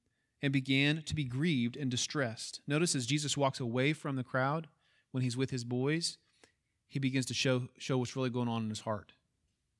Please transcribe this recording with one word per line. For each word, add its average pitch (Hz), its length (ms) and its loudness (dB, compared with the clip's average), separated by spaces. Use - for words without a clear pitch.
"and 139 120 0
began 139 500 4
to - 120 -6
be 151 80 0
grieved 127 540 0
and 135 120 -2
distressed." 123 800 -4
Notice 156 280 2
as 123 120 0
Jesus 143 280 0
walks 135 240 2
away 127 340 2
from 143 240 -4
the 127 60 -2
crowd, 143 440 0
when 131 120 0
he's 123 140 0
with 131 140 0
his 127 120 -4
boys, 131 540 0
he - 100 -4
begins 131 300 2
to 123 60 -4
show, 127 440 2
show 135 220 -2
what's 120 160 -2
really 131 160 -2
going 120 160 0
on 117 160 -2
in 110 60 -4
his 107 100 -6
heart. - 340 -4